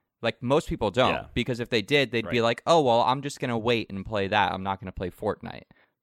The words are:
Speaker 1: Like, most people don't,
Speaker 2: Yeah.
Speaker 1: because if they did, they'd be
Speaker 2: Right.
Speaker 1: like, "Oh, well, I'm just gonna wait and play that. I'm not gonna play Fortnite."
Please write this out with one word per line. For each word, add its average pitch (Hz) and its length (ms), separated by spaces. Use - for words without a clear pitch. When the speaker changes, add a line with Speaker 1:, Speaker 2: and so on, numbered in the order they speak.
Speaker 1:
Like, 117 200
most 139 280
people 107 200
don't, 101 260
Speaker 2:
Yeah. 53 180
Speaker 1:
because 120 260
if 117 100
they 113 120
did, 135 300
they'd 113 180
be 123 80
Speaker 2:
Right. 113 60
Speaker 1:
like, 117 220
"Oh, 165 160
well, 120 200
I'm 131 220
just - 180
gonna 123 160
wait 113 320
and 95 160
play 101 220
that. 95 260
I'm 95 100
not 98 160
gonna 95 140
play 90 160
Fortnite." - 540